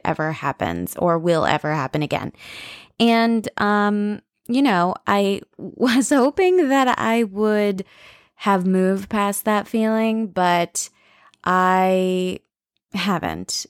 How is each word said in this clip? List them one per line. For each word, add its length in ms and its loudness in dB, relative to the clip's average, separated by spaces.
ever 260 -2
happens 680 -6
or 200 0
will 300 0
ever 260 -2
happen 300 -4
again. 300 -6
And, 560 2
um, 640 0
you 140 0
know, 320 4
I 420 0
<laughs> 80 -20
was 520 0
hoping 600 4
that 300 2
I 240 0
would 600 0
have 300 0
moved 440 2
past 360 -2
that 220 0
feeling, 600 0
but 640 0
I 960 2
haven't. 760 -4